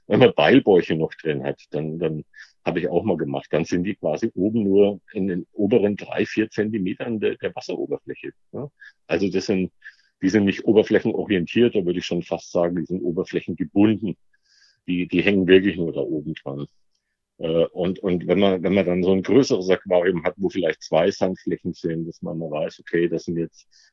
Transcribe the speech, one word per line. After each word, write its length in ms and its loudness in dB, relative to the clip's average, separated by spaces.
wenn 140 2
man 140 8
Beibäuche 640 4
noch 180 -2
drin 300 -4
hat, 160 -6
dann, 280 -6
dann 260 -4
habe 160 -2
ich 80 -2
auch 160 -4
mal 120 0
gemacht, 340 -6
dann 140 0
sind 200 -2
die 120 -6
quasi 380 -4
oben 280 -2
nur 380 2
in 160 -4
den 240 -6
oberen 440 0
drei, 300 -4
vier 240 -2
Zentimetern 680 -4
der, 160 -2
der 180 -8
Wasseroberfläche, 760 -10
ne? 180 -10
Also 220 -2
das 180 -4
sind, 260 0
die 60 2
sind 160 4
nicht 200 0
oberflächenorientiert, 1120 2
da 80 0
würde 160 -2
ich 60 -8
schon 160 -2
fast 300 -8
sagen, 240 0
die 100 -4
sind 160 -6
oberflächengebunden. 1160 -2
Die, 200 -2
die 140 0
hängen 260 2
wirklich 280 6
nur 160 -4
da 80 -6
oben 340 -6
dran. 320 -10
Äh, 280 0
und, 340 -4
und 280 -2
wenn 120 2
man, 220 2
wenn 120 0
man 120 2
dann 160 0
so 100 4
ein 100 2
größeres 480 2
Aquarium 540 2
hat, 140 -2
wo 100 0
vielleicht 340 -2
zwei 280 2
Sandflächen 600 -4
sind, 340 -4
dass 160 -14
man 160 -8
mal 120 -8
weiß, 300 -6
okay, 280 0
das 160 -4
sind 140 -6
jetzt 280 -8